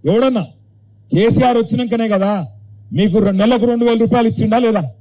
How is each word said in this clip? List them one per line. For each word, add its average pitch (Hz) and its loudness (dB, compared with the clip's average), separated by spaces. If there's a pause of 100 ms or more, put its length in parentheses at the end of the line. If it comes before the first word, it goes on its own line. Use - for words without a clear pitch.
ఎవడన్నా? 226 0 (680)
కేసీఆర్ 233 2
వచ్చినాకనే 226 -2
కదా 202 0 (600)
మీకు 185 0
రె-, 196 0
నెలకు 226 2
రెండు 240 0
వేల 233 2
రూపాయలు 233 0
ఇచ్చిండా 220 0
లేదా? 220 0 (180)